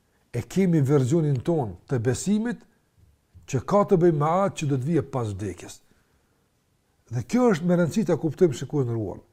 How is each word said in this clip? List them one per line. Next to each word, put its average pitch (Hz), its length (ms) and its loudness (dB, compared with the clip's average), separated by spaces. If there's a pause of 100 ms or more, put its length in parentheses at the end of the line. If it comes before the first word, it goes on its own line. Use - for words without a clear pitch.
(300)
e 120 160 -6
kemi 170 400 2
versionin 143 560 2
ton 131 320 -2 (160)
të 135 160 -2
besimit 208 560 -2 (880)
që 131 160 -4
ka 202 240 2
të 202 140 4
bëjë 170 180 4
me 151 120 0 (140)
atë - 160 -6
që 147 80 -2
do 143 80 0
të 127 120 -4
vijë 156 220 0
pas 117 200 -4
vdekjes. 95 480 -10 (1400)
Dhe 123 80 -4
kjo 247 300 2
është 170 140 -2
me 175 120 4
rëndësi 175 280 0
ta 175 120 2
kuptojmë, 156 400 2
shikues 135 280 -2
nderuar, 110 340 -6 (120)